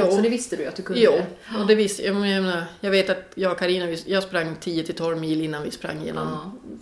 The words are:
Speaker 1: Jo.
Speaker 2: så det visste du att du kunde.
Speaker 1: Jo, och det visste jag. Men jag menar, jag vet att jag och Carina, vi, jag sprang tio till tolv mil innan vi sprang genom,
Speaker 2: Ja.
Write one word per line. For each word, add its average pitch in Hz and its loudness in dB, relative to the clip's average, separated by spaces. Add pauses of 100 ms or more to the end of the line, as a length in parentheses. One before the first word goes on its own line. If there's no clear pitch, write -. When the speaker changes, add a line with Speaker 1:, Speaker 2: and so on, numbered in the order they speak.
Speaker 1:
Jo. 180 4
Speaker 2:
så 202 6
det 226 4
visste 240 -2
du 147 -6
att 127 -8
du 190 -10
kunde. 190 0
Speaker 1:
Jo, 180 8 (460)
och 202 0
det 214 8
visste 202 2
jag. 196 0
Men 202 0
jag 196 2
menar, 175 0 (160)
jag 202 -2
vet 190 4
att 185 -4
jag 185 0
och 180 -2
Carina, 180 2
vi, 165 -4
jag 190 0
sprang 165 -4
tio 165 -4
till 165 -6
tolv 165 -2
mil 156 0
innan 151 -4
vi - -8
sprang - -8
genom, 156 -6
Speaker 2:
Ja. 160 -8 (300)